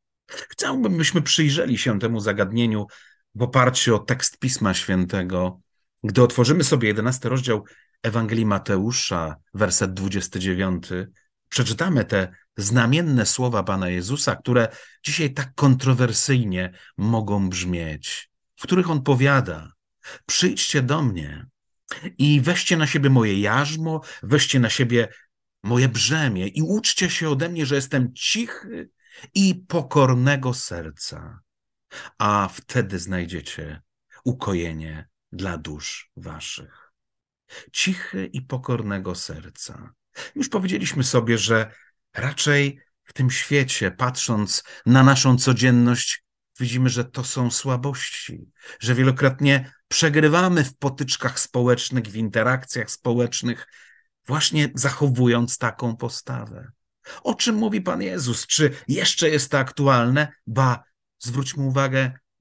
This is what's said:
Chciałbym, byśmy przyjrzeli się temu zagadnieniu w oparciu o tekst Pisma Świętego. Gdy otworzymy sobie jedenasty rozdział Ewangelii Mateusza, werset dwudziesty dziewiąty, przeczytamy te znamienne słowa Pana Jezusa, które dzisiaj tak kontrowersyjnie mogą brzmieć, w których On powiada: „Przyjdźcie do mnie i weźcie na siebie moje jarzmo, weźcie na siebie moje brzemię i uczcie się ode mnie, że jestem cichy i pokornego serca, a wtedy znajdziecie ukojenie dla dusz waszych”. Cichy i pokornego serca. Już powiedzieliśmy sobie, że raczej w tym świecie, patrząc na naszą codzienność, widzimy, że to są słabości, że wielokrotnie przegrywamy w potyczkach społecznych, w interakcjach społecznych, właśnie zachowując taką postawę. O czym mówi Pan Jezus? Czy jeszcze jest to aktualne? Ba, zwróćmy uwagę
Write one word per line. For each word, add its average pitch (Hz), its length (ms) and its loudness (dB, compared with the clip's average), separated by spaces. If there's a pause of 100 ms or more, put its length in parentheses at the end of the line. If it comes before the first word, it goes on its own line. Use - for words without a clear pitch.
(300)
Chciałbym, 262 640 -2
byśmy 160 260 2
przyjrzeli 143 560 0
się 107 200 0
temu 113 220 -2
zagadnieniu 107 680 0 (480)
w 107 80 -4
oparciu 123 540 4
o - 20 -2
tekst - 400 -2
Pisma 110 360 0
Świętego. 92 840 -2 (440)
Gdy 101 180 4
otworzymy 127 420 4
sobie 123 240 4
jedenasty 117 400 -2
rozdział 123 360 -2 (380)
Ewangelii 113 440 0
Mateusza, 98 920 -2 (180)
werset 95 400 0
dwudziesty 95 440 -4
dziewiąty, 92 720 -4 (380)
przeczytamy 127 560 0
te 92 320 -2 (200)
znamienne 120 720 2
słowa 120 360 0
Pana 95 260 -2
Jezusa, 90 480 -2
które 120 320 2 (340)
dzisiaj 147 320 -2
tak 139 200 -8
kontrowersyjnie 123 1160 2 (240)
mogą 101 520 0
brzmieć, 87 800 -6 (260)
w - 60 -16
których 180 280 0
On 151 120 0
powiada: 127 680 0 (540)
„Przyjdźcie - 560 0
do 147 200 0
mnie 78 440 -4 (720)
i 147 220 6
weźcie 175 360 0
na 156 100 2
siebie 139 240 2
moje 110 300 4
jarzmo, 151 600 -2 (220)
weźcie 135 380 2
na 113 100 2
siebie 117 380 0 (540)
moje 123 260 2
brzemię 120 580 0
i 104 160 -4
uczcie 185 480 0
się 165 180 -2
ode 147 200 0
mnie, 165 180 -4
że 139 80 0
jestem 131 400 0
cichy - 760 -6 (440)
i 196 200 4
pokornego 131 1000 2
serca, - 840 -10 (800)
a 101 340 2
wtedy 98 460 -4
znajdziecie 85 840 -8 (420)
ukojenie 85 840 -6 (240)
dla 92 260 -8
dusz 76 580 -14
waszych”. - 760 -16 (800)
Cichy - 540 -4
i 131 160 -10
pokornego 107 720 -6
serca. - 800 -12 (420)
Już 285 140 -4
powiedzieliśmy 185 560 -2
sobie, 117 340 2
że 110 340 0 (420)
raczej 139 640 0 (240)
w - 80 -20
tym 131 180 0
świecie, 131 600 0
patrząc 117 720 -2 (240)
na 127 160 10
naszą 131 340 6
codzienność, 123 880 2 (360)
widzimy, 127 280 0
że 123 160 -2
to 127 200 -10
są 123 260 -2
słabości, 127 1000 -6 (300)
że 117 140 0
wielokrotnie 131 800 2 (160)
przegrywamy 156 760 4
w - 120 -6
potyczkach 131 640 -4
społecznych, 123 640 0
w 107 120 -14
interakcjach 113 760 -2
społecznych, 120 760 -2 (600)
właśnie 147 480 0
zachowując 123 840 2
taką 117 380 -4
postawę. - 720 -10 (520)
O 240 120 0
czym 226 220 0
mówi 208 240 -2
Pan 180 220 -4
Jezus? 170 440 -2
Czy 151 240 2 (180)
jeszcze 170 400 0
jest 151 220 2
to 147 80 2
aktualne? 135 720 2 (180)
Ba, 120 380 0 (340)
zwróćmy 131 440 -4
uwagę 135 500 0 (280)